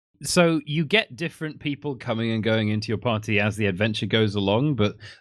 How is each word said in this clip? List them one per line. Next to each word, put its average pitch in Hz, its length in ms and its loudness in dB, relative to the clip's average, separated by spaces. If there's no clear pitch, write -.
So 165 440 2
you 151 180 -2
get 143 320 -2
different 156 440 -10
people 143 360 -6
coming 113 360 -2
and 110 120 -2
going 110 240 2
into 107 200 -2
your 110 100 -2
party 110 420 0
as 104 160 0
the 110 80 0
adventure 104 400 0
goes 110 300 2
along, 107 420 2
but 104 200 0